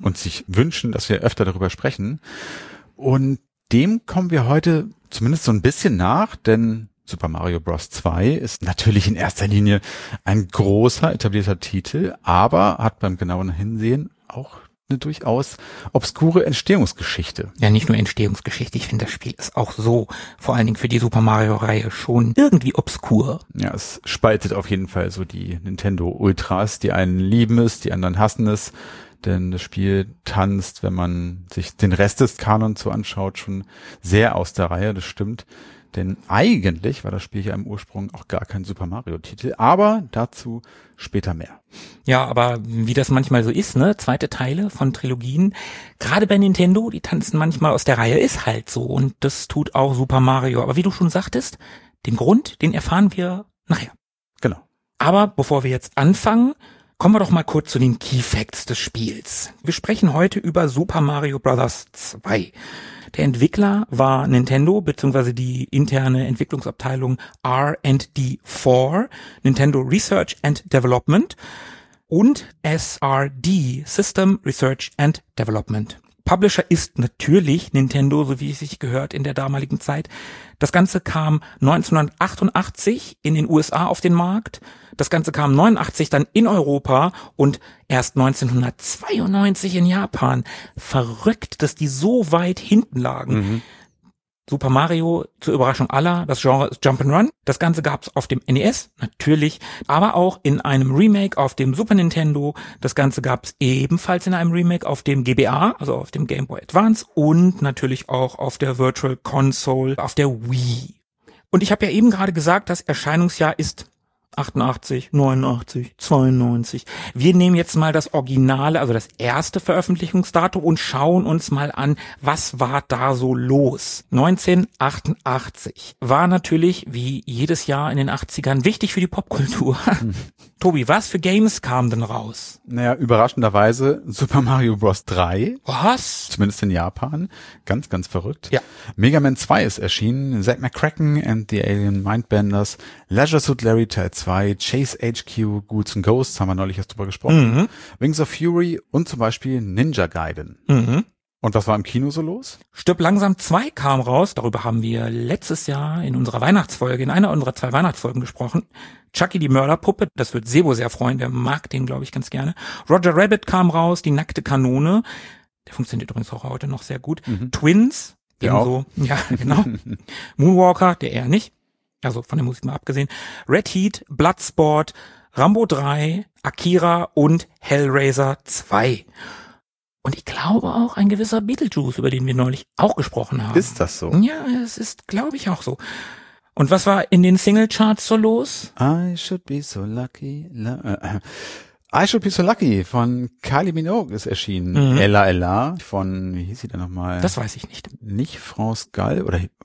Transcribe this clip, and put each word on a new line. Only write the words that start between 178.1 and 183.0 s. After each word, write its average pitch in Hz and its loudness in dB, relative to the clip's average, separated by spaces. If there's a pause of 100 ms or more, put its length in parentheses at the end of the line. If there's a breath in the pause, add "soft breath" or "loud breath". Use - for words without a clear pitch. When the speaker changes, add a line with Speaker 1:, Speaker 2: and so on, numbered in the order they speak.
Speaker 2:
zwei. 113 -2 (960 loud breath)
Und 131 -4
ich - -18
glaube - -2
auch 233 0
ein 202 4
gewisser 214 -2
Beetlejuice, 202 -2
über 131 0
den 127 -2
wir 131 0
neulich 127 -2 (100)
auch 214 2
gesprochen 117 -4